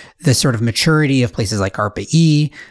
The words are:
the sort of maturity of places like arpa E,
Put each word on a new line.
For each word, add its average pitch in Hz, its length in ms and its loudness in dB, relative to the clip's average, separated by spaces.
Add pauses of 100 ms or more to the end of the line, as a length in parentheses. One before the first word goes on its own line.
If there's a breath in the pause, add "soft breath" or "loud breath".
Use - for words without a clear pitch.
(200 loud breath)
the 135 120 2
sort 127 220 0
of 110 80 -4
maturity 135 640 2
of 117 80 -4
places 107 260 -4
like 98 160 -2
arpa 104 380 -4
E, 151 400 2 (180 loud breath)